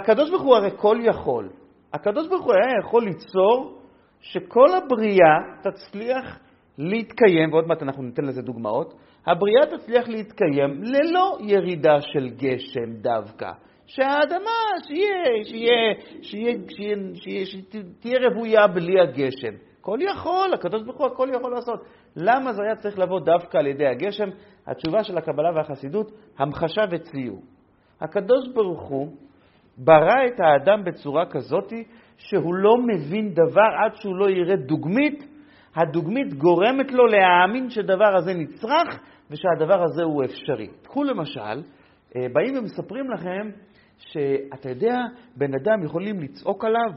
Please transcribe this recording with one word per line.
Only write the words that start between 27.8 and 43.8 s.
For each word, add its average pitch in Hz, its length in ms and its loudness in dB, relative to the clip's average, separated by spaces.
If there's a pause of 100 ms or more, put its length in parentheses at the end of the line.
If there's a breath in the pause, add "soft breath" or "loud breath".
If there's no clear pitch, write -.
הקדוש 214 520 0
ברוך 185 280 -2
הוא 139 300 -6 (680 soft breath)
ברא 160 500 6
את 240 120 -6
האדם 175 440 4
בצורה 160 420 -4
כזאת 160 480 -4 (440 soft breath)
שהוא 170 360 -2
לא 202 240 6
מבין 208 560 -2
דבר 165 360 6 (140)
עד 170 120 -2
שהוא 190 200 -8
לא 196 140 2
יראה 185 260 2
דוגמית. 165 680 -2 (520 loud breath)
הדוגמית 170 580 -2
גורמת 190 580 2
לו 247 140 6
להאמין 202 640 4
שדבר 190 480 2
הזה 180 160 0
נצרך 226 640 -4 (320 loud breath)
ושהדבר 165 520 2
הזה 160 200 -2
הוא 151 200 0
אפשרי. 120 440 -6 (160)
קחו - 200 -6
למשל, 139 580 -6 (540 soft breath)
אה, 127 180 -4
באים 226 240 0
ומספרים 240 540 -8
לכם 185 380 -8 (480 soft breath)